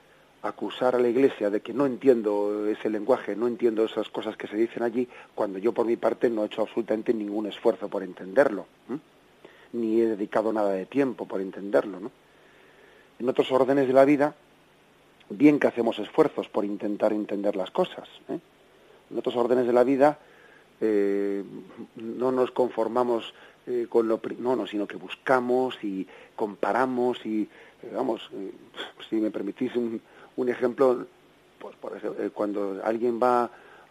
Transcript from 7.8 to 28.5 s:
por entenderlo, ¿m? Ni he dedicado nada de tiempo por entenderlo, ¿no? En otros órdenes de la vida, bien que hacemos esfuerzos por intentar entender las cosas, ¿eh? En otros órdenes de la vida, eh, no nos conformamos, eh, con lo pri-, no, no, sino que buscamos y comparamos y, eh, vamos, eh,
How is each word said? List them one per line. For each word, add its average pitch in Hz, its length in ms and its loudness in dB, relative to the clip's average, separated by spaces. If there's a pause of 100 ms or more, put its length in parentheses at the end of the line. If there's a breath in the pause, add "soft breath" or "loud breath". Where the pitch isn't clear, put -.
por 98 140 -6
entenderlo, 95 640 0 (220)
¿m? 127 100 -8 (720 loud breath)
Ni 113 300 2
he 113 60 4
dedicado 107 440 0
nada 104 220 0
de 95 140 -2
tiempo 127 400 -2
por 95 160 -6
entenderlo, 95 580 -4
¿no? 113 100 -12 (1080 soft breath)
En 120 100 -2
otros 131 240 2
órdenes 135 340 4
de 127 60 2
la 135 140 10
vida, 147 280 4 (920)
bien 143 300 6
que 131 80 4
hacemos 113 320 0
esfuerzos 104 500 0
por 104 160 -2
intentar 104 480 -2
entender 101 420 -2
las 92 160 -6
cosas, - 380 -4 (220)
¿eh? - 80 -4 (720 soft breath)
En 110 80 -6
otros 120 180 -4
órdenes 123 300 2
de 120 80 2
la 123 100 8
vida, 139 340 4 (640 soft breath)
eh, 101 640 0 (540)
no 117 360 -4
nos 127 180 2
conformamos, 117 840 0 (320 loud breath)
eh, 120 240 -2
con 113 180 4
lo 110 100 2
pri-, - 200 -8
no, 120 160 0
no, 104 120 -2
sino 101 200 -4
que 98 100 -12
buscamos 123 840 0
y 95 240 -6 (300 loud breath)
comparamos 120 920 0
y, 107 160 -2 (400 loud breath)
eh, 117 120 -14
vamos, 110 380 -4
eh, 95 200 -10 (560 loud breath)